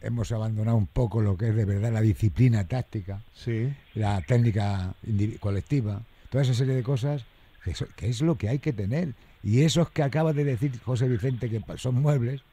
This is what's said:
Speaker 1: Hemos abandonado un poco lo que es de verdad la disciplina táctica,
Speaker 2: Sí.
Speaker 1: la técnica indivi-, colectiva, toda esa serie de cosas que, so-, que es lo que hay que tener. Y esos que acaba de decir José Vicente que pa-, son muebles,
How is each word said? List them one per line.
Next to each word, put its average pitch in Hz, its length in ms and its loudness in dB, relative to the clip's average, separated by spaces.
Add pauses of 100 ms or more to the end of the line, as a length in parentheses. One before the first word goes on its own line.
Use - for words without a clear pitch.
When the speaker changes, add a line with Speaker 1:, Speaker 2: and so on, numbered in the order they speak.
Speaker 1:
Hemos 117 320 -4
abandonado 110 460 0
un 98 80 4
poco 113 340 0
lo 98 160 2
que 110 140 -2
es 107 40 0
de 110 120 2
verdad 101 260 0
la 110 80 0
disciplina 110 680 4
táctica, 104 540 -6 (140)
Speaker 2:
Sí. 117 360 -4 (240)
Speaker 1:
la 101 280 0
técnica 101 720 0 (120)
indivi-, 107 320 -2
colectiva, 104 640 -2 (300)
toda 139 140 2
esa 127 100 2
serie 131 200 0
de 131 80 0
cosas 135 440 -2 (360)
que, 82 120 -6
so-, - 100 -8 (100)
que - 140 -6
es 120 140 -2
lo 165 160 2
que 101 100 -2
hay 139 100 0
que 151 140 -2
tener. 123 380 -2 (320)
Y 113 220 4
esos 165 260 2
que - 120 -2
acaba 156 300 2
de 147 120 0
decir 131 380 -2
José 127 260 0
Vicente 120 420 -2
que 110 100 -2
pa-, 82 160 -10
son 127 240 -2
muebles, 139 400 2 (120)